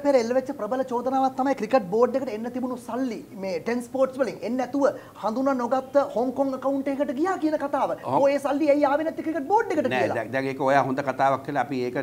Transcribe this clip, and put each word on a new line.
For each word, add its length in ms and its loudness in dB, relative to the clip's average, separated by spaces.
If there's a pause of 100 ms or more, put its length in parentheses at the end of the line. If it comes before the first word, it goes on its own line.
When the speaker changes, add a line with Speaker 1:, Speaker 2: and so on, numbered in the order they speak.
Speaker 1:
පෙර 120 2
එල්ල 200 2
වෙච්ච 180 0
ප්‍රබල 320 -4
චෝදනාවක් 520 0
තමයි 180 2
ක්‍රිකට් 360 0
බෝඩ් 260 4
එකට 140 -2
එන්න 200 -6
තිබුණු 280 -4
සල්ලි. 400 -4 (180)
මේ 240 -4
ටෙන් 220 -2
ස්පෝර්ට්ස් 360 0
වලින් 200 0
එන්නේ 220 -2
නැතුව 240 0 (340)
හඳුනා 360 0
නොගත්ත 440 0 (120)
හොංකොං 440 -2
ඇකවුන්ට් 340 -2
එකකට 280 -2
ගියා 220 0
කියන 200 0
කතාව. 420 0
Speaker 2:
ඔව්. 220 2
Speaker 1:
ඔය 160 4
සල්ලි 320 2
ඇයි 140 4
ආවේ 200 4
නැත්තේ 220 -4
ක්‍රිකට් 220 -4
බෝඩ් 260 4
එකට 140 2
Speaker 2:
නෑ, 140 2
Speaker 1:
කියලා? 120 2
Speaker 2:
දැන්, 180 -4
දැන් 140 0
ඒක 140 -2
ඔයා 240 6
හොඳ 180 -2
කතාවක් 420 0
කියලා 220 -2
අපි 180 -4
ඒක 180 -4